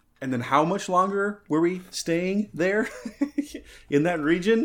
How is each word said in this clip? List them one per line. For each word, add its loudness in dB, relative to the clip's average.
And -4
then -2
how 4
much -2
longer 0
were 2
we 0
staying -2
there 0
<laughs> -10
in 4
that 0
region? 2